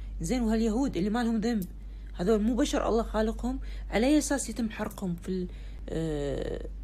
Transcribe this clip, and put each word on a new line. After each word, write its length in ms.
زين، 200
وهاليهود 560
اللي 120
ما 140
لهم 160
ذنب، 260
هذول 280
مو 140
بشر 340
الله 140
خالقهم؟ 560
على 180
أي 100
أساس 320
يتم 200
حرقهم 460
في 140
ال-، 180
آه، 760